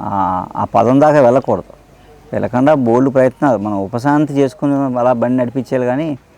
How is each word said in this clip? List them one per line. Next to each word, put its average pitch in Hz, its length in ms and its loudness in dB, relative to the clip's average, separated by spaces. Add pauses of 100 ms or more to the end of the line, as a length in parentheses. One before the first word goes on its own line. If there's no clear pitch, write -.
ఆ, 92 540 -4
ఆ - 100 -4
పదం 117 360 2
దాకా 151 200 4
వెళ్ళకూడదు. 120 520 0 (600)
వెళ్ళకుండా 120 400 0
బోల్డ్ 131 400 2
ప్రయత్నాలు, 131 440 2
మనం 104 200 -4
ఉపశాంతి 139 560 -2
చేసుకుని 139 680 -2
అలా 123 140 2
బండి 123 240 0
నడిపించేయాలి 127 480 -4
కానీ 135 320 -4 (200)